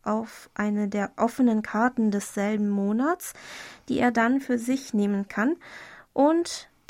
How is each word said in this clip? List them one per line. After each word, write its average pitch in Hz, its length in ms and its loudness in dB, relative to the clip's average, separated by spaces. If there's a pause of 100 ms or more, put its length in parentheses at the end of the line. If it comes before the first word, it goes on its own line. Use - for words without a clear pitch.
auf 220 500 -4
eine 208 360 0
der 202 260 -2
offenen 233 460 2
Karten 220 500 2
desselben 208 580 0
Monats, 214 640 0 (540)
die - 120 -2
er 247 120 4
dann 240 300 2
für 254 160 -2
sich 247 360 -2
nehmen 202 360 0
kann, 254 260 0 (560)
und 320 580 2 (200)